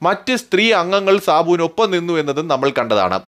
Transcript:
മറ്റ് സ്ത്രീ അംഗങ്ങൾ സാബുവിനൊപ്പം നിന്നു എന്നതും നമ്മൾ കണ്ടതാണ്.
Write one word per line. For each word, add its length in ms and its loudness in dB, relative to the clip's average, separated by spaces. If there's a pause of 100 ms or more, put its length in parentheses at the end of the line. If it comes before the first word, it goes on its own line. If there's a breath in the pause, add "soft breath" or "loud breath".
മറ്റ് 340 -2
സ്ത്രീ 360 0
അംഗങ്ങൾ 460 2
സാബുവിനൊപ്പം 760 0
നിന്നു 220 -2
എന്നതും 340 -2
നമ്മൾ 300 0
കണ്ടതാണ്. 420 0 (120)